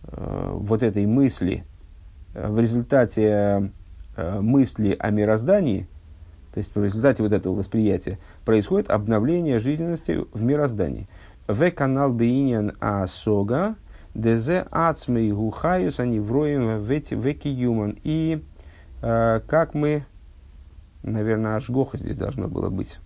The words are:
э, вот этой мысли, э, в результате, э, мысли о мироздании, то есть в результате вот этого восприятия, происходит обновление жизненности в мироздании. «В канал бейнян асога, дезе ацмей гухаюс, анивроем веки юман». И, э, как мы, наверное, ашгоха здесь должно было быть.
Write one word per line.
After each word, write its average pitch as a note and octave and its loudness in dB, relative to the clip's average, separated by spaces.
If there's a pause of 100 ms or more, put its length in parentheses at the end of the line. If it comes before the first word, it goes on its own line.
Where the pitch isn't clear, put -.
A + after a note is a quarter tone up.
э, F#2 -6
вот G#2 0
этой G#2 2
мысли, A2+ 2 (720)
э, - -6
в G#2+ 2
результате, G#2+ 2 (460)
э, F#2+ -4
мысли A2 2
о G#2+ -2
мироздании, A2 2 (680)
то - -6
есть - -8
в G#2 2
результате A2 2
вот G#2 2
этого F#2+ 0
восприятия, G2 -2 (240)
происходит A2+ 2
обновление A2+ 0
жизненности D#3 -4
в G#2+ -4
мироздании. A2 0 (400)
«В C#3+ 2
канал C#3 0
бейнян A#2+ 2
асога, G#2+ 0 (380)
дезе A2+ 2
ацмей B2 2
гухаюс, D#3 0
анивроем A#2+ 0
веки C3+ -2
юман». A#2+ 0
И, D#3+ -2 (580)
э, A2+ 2
как D#3 0
мы, D3 0 (1000)
наверное, A2 -2
ашгоха B2 -2
здесь - -8
должно - -6
было F#2+ -4
быть. G2+ -6